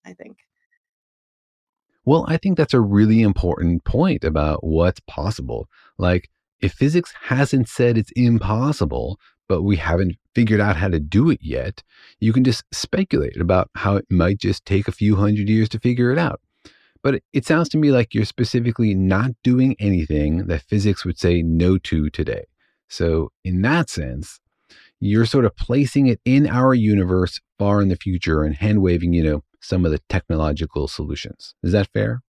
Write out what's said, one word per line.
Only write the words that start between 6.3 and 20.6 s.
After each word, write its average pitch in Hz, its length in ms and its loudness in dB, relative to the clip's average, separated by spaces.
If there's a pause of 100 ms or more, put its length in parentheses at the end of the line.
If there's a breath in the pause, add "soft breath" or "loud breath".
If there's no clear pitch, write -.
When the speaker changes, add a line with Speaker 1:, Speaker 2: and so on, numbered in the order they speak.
Speaker 2:
if 98 140 -2
physics 160 400 0 (100)
hasn't 131 460 0
said 120 300 0
it's - 160 -4
impossible, 110 1040 0 (280 soft breath)
but 90 140 0
we 101 140 0
haven't 85 400 -2 (180)
figured 110 260 2
out 101 160 0
how 87 120 -2
to 85 120 0
do 98 300 2
it 143 120 0
yet, 67 420 -8 (360 soft breath)
you 110 140 2
can 127 100 4
just 127 280 0
speculate - 680 -4
about 92 360 2
how 101 200 0
it - 140 -2
might 92 300 2
just - 260 -4
take 98 220 -2
a 92 60 -4
few 104 240 2
hundred 104 320 0
years 110 200 2
to 113 100 -8
figure 123 320 0
it 143 60 0
out. 170 240 -4 (640 soft breath)
But 139 120 0
it, - 160 -6
it 135 140 -2
sounds 160 240 0
to - 80 -2
me 151 140 4
like 120 240 0
you're 110 100 0
specifically 117 720 -2
not 95 360 0 (120)
doing 127 340 2
anything 82 720 0
that 85 160 -4